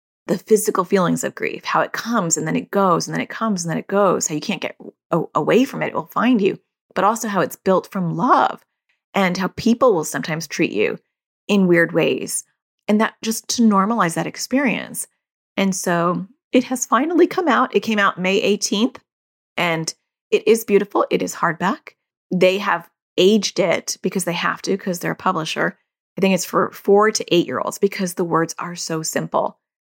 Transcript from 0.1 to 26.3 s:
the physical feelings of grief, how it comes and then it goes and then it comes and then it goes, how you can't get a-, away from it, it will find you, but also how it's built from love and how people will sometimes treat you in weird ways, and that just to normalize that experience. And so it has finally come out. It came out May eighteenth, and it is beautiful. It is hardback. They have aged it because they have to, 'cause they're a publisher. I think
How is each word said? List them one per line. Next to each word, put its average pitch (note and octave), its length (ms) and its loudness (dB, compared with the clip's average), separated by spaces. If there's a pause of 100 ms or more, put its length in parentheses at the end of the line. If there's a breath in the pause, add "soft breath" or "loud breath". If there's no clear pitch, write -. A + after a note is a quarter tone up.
the G#3+ 100 0
physical G#3 460 2
feelings F3 400 0
of - 100 -6
grief, - 320 -8
how - 160 0
it - 100 -4
comes G3+ 460 -4
and D#3+ 100 -4
then D#3+ 80 -2
it E3+ 140 -6
goes F3+ 380 2
and D#3+ 80 -8
then D#3+ 60 -4
it - 80 -10
comes G#3 340 -4
and E3 80 -6
then D#3+ 80 -4
it - 80 -10
goes, G3 400 2
how D#3+ 80 -6
you D3+ 60 -6
can't F3 200 -6
get - 160 -8 (320)
a-, E3+ 140 0 (100)
away D#3 320 4
from - 160 -8
it, D3+ 60 -2
it - 80 -10
will D#3+ 100 -4
find A3+ 340 2
you, F#3+ 200 0 (340)
but - 100 0
also A3+ 240 0
how G3+ 140 0
it's B2+ 140 -4
built F#3+ 360 0
from E3+ 240 -4
love B3+ 480 0 (520)
and F#3 220 0
how F#3 100 -2
people A#3 480 2
will D#3 80 0
sometimes D#3 420 -6
treat - 260 -2
you F2+ 280 -2 (480)
in G3 180 4
weird E3+ 280 4
ways, D#3 500 -2 (440)
and G#3 140 2
that A3 220 0
just A3+ 240 -6
to - 160 0
normalize G3 500 2
that D#3 140 -4
experience. A3+ 800 -4 (500)
And F#3+ 180 0
so F3 520 -2 (240)
it B3+ 140 4
has C4 200 -6
finally D#4 400 2
come F4 220 -2
out. B3 280 2
It G#3 40 4
came G#3+ 180 0
out G3 220 2
May F#3 180 0
eighteenth, G3+ 600 0 (580)
and E3 340 -2 (400)
it - 160 2
is A3 160 4
beautiful. G3 460 2
It - 120 -2
is F3+ 140 -6
hardback. F3 600 -2 (380)
They F#3 260 4
have F3 300 -4 (280)
aged G3 420 4
it - 420 -2
because F#3 220 -4
they E3+ 80 -4
have E3+ 300 -4
to, - 160 -2
'cause F3+ 220 -6
they're E3 120 -4
a F3 40 -6
publisher. D#3+ 600 -4 (400)
I F3+ 40 -8
think G3 120 4